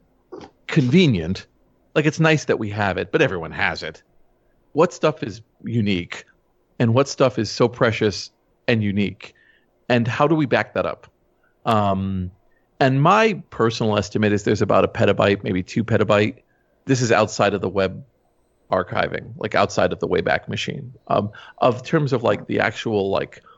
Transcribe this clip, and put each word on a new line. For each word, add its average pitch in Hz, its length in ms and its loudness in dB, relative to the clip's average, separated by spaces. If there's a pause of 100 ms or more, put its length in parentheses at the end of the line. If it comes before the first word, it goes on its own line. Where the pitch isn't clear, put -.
(680)
convenient? 123 800 2 (480)
Like, 151 100 2
it's 156 140 0
nice 160 260 4
that - 140 0
we 107 100 -6
have 101 280 -2
it, 95 140 -6
but 160 120 2
everyone 85 280 -2
has 87 300 -2
it. 82 220 -12 (720)
What 170 200 2
stuff 151 300 -2
is 113 180 -10 (220)
unique, 101 600 -2 (540)
and 113 160 2
what 139 160 2
stuff 127 300 0
is 107 100 -2
so 123 180 2
precious 113 600 0 (380)
and 113 160 2
unique, 101 500 -4 (560)
and 120 180 2
how 147 200 2
do 160 80 0
we 156 100 0
back 110 300 -2
that 90 100 0
up?" - 220 -10 (560)
Um, 98 680 0 (480)
and 135 240 2
my 208 480 2
personal 113 460 0
estimate 107 360 0
is 104 120 -2
there's 107 180 0
about 101 200 4
a 101 40 4
petabyte, 101 560 2
maybe 95 180 -2
two 113 220 -4
petabyte. 107 580 0 (440)
This 127 160 0
is 113 100 0
outside 107 420 2
of 95 80 -4
the 98 80 -2
web 95 340 -2 (680)
archiving, - 640 -2
like, - 160 -6
outside 92 400 2
of - 60 -8
the - 80 -4
Wayback 90 420 0
Machine, 123 420 -8 (160)
um, 104 220 0 (300)
of 120 240 0
terms 147 300 -2
of, 113 100 0
like, 107 240 0
the 107 140 0
actual, 101 500 -2
like, - 320 -4 (140)